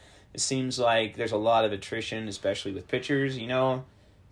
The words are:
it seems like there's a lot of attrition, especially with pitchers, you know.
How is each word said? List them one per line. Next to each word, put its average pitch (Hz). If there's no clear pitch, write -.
it -
seems 131
like 113
there's 113
a 107
lot 113
of 104
attrition, 110
especially 98
with -
pitchers, 135
you 113
know. 131